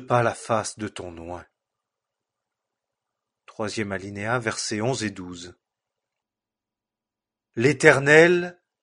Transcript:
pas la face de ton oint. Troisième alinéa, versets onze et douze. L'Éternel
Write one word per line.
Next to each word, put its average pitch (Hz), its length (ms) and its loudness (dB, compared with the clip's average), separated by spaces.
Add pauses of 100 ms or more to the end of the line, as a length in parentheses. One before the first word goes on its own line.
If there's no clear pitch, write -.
pas 123 180 2
la 113 100 0
face - 440 -4
de 104 120 -8
ton 90 280 -14
oint. 87 280 -14 (2000)
Troisième 104 480 -6
alinéa, 101 440 -6
versets 110 440 -4
onze 120 240 -4
et 104 40 -2
douze. 90 480 -16 (2000)
L'Éternel 151 1080 4 (220)